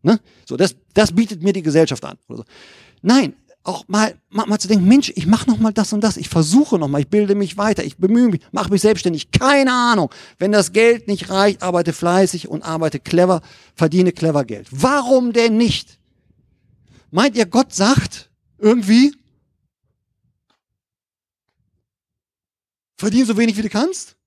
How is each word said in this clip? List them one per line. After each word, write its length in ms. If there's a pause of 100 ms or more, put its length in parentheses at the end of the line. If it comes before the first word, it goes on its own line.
Ne? 160 (260)
So, 120
das, 180 (180)
das 200
bietet 280
mir 120
die 100
Gesellschaft 420
an. 120 (100)
Oder 100
so. 60 (580)
Nein, 340 (280)
auch 240
mal, 280 (140)
mal, 160
mal 140
zu 80
denken, 200
Mensch, 280
ich 100
mach 220
noch 100
mal 160
das 180
und 100
das, 160
ich 120
versuche 480
noch 100
mal, 120
ich 100
bilde 260
mich 220
weiter, 260
ich 140
bemühe 320
mich, 120 (100)
mach 180
mich 120
selbstständig, 500
keine 420
Ahnung. 360 (280)
Wenn 140
das 200
Geld 360
nicht 220
reicht, 340
arbeite 300
fleißig 540
und 140
arbeite 380
clever, 420 (340)
verdiene 360
clever 340
Geld. 260
Warum 600
denn 240
nicht? 420 (1120)
Meint 260
ihr, 100
Gott 280
sagt 560 (280)
irgendwie, 560 (3750)
verdien 300
so 100
wenig, 220
wie 60
du 60
kannst? 460 (120)